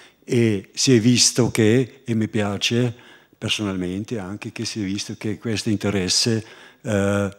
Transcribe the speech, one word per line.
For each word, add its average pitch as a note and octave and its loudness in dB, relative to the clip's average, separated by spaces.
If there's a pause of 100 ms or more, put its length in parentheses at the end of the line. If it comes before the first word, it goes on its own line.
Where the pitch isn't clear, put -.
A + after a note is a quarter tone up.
(240)
e A2+ 0
si - 4
è A#2+ 8
visto A2+ 4
che, A2+ 2
e A#2 -4
mi A2 0
piace A2 -2 (420)
personalmente G2+ -4
anche, G2+ -10
che A#2 -8
si A2+ -8
è G2+ -2
visto G2+ -6
che G#2+ -6
questo A2+ -4
interesse, G2+ 0 (360)
eh, G2+ 0